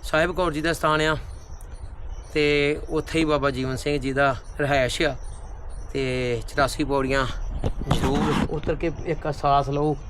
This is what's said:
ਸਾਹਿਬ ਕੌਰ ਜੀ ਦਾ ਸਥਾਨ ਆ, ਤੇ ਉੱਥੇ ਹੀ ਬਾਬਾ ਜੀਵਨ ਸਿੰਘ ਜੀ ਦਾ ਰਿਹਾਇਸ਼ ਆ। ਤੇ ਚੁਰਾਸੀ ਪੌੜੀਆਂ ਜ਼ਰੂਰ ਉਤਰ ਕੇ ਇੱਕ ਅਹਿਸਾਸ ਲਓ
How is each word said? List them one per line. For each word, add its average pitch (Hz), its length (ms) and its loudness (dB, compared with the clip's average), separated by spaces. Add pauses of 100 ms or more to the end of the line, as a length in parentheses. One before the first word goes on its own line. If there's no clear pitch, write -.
ਸਾਹਿਬ 165 280 2
ਕੌਰ 175 200 0
ਜੀ 151 100 -4
ਦਾ 165 120 2
ਸਥਾਨ 156 280 2
ਆ, 156 140 4 (1160)
ਤੇ 147 460 4 (100)
ਉੱਥੇ 160 300 0
ਹੀ 160 60 4
ਬਾਬਾ 143 260 2
ਜੀਵਨ 131 240 -2
ਸਿੰਘ 147 240 0
ਜੀ 131 140 -2
ਦਾ 139 220 4 (240)
ਰਿਹਾਇਸ਼ 135 420 2
ਆ। 147 140 2 (800)
ਤੇ 127 540 0
ਚੁਰਾਸੀ 139 360 2
ਪੌੜੀਆਂ 135 420 2 (680)
ਜ਼ਰੂਰ 143 400 2 (160)
ਉਤਰ 160 260 -2
ਕੇ 165 160 -2 (140)
ਇੱਕ 160 200 -4
ਅਹਿਸਾਸ 143 440 2
ਲਓ 147 260 2 (140)